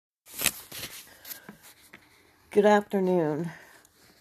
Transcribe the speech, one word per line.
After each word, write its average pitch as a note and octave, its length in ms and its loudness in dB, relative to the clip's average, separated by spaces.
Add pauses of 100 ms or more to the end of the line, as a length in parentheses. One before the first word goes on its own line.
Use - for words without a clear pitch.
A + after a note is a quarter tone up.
(2500)
Good G#3 160 4
afternoon. F3+ 840 2 (720)